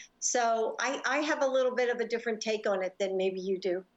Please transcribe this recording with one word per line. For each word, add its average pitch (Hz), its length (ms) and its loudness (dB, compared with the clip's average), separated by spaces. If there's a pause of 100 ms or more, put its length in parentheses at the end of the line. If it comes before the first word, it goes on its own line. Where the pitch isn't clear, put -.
(200)
So 226 600 0
I, 269 260 -2
I 254 140 0
have 294 240 0
a 269 40 4
little 254 280 2
bit 240 180 2
of 240 60 -2
a 233 80 -2
different 226 340 -4
take 220 260 -2
on 196 160 2
it 185 140 -4
than 190 180 0
maybe 190 240 0
you 185 200 -2
do. 185 240 -2 (140)